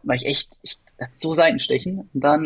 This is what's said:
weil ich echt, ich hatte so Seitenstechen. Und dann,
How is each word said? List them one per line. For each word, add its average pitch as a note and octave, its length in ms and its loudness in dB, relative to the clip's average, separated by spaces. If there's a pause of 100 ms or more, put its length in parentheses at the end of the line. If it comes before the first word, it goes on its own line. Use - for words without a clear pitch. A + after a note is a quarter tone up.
weil - 140 0
ich B2 100 -4
echt, - 360 -2
ich - 140 -8 (240)
hatte B2+ 140 -12
so D#3+ 200 -4
Seitenstechen. E3+ 800 0
Und C3 120 -2
dann, D3+ 220 4